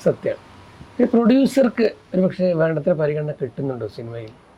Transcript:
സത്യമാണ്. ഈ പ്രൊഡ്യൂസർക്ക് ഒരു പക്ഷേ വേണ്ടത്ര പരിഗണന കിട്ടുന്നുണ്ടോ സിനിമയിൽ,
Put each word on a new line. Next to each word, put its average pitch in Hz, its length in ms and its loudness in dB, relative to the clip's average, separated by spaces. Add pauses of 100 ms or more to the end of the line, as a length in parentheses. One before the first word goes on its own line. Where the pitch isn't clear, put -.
സത്യമാണ്. - 480 -4 (500)
ഈ - 20 4
പ്രൊഡ്യൂസർക്ക് 240 880 2 (240)
ഒരു 185 60 2
പക്ഷേ 180 320 0
വേണ്ടത്ര 160 380 0
പരിഗണന 151 400 -2
കിട്ടുന്നുണ്ടോ 131 560 -6
സിനിമയിൽ, 117 420 -12 (280)